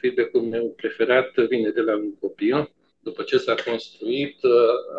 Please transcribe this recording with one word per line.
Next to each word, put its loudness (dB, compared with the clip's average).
feedback-ul 0
meu -4
preferat 0
vine 0
de -2
la 0
un -6
copil. -2
După -10
ce 0
s-a 0
construit, -6